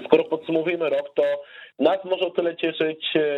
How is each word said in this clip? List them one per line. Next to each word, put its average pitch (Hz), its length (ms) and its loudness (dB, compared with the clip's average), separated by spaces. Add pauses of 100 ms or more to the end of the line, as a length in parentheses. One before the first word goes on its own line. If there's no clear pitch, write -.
skoro 160 180 4
podsumowujemy 165 680 -2
rok, - 260 -4
to 147 80 2 (560)
nas 185 260 2
może 185 200 -2
o 175 60 -4
tyle 170 240 -2
cieszyć, 160 500 -2 (100)
e, 156 60 4 (160)